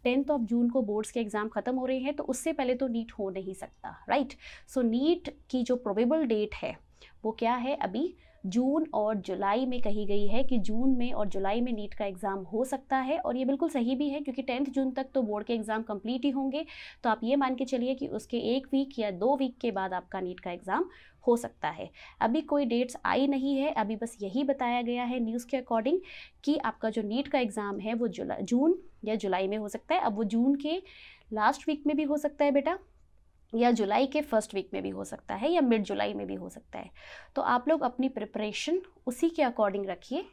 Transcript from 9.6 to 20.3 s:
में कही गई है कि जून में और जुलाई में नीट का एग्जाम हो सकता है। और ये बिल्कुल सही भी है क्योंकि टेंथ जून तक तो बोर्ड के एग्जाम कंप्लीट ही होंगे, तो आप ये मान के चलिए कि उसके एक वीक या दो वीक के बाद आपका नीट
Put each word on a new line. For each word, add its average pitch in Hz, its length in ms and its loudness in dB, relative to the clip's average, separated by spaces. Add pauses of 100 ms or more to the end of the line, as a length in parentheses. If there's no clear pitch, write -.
में 247 160 0
कही 208 240 4
गई 196 200 6
है 226 180 8
कि 269 160 6
जून 226 380 4
में 240 140 2
और 208 160 0
जुलाई 196 320 2
में 247 120 0
नीट 208 220 -4
का 220 100 -4
एग्जाम 196 400 -4
हो 220 200 -2
सकता 269 340 -2
है। 262 200 0
और - 180 -2
ये 262 80 0
बिल्कुल 277 240 2
सही 262 280 0
भी 294 140 0
है 294 100 -4
क्योंकि 269 220 -6
टेंथ 262 240 -2
जून 262 240 0
तक 262 240 -6
तो 262 80 4
बोर्ड 208 240 -2
के 240 80 0
एग्जाम 220 280 -2
कंप्लीट 226 420 -4
ही 285 60 4
होंगे, 269 340 -2 (400)
तो 233 60 4
आप 220 140 0
ये 254 120 2
मान 262 180 2
के 254 100 -2
चलिए 254 300 -2
कि 277 140 -6
उसके 220 300 -4 (100)
एक 269 240 0
वीक 269 260 0
या 208 140 -2
दो 220 240 2
वीक 262 240 -2
के 233 100 0
बाद 190 240 -4
आपका 180 260 -6
नीट 180 200 -8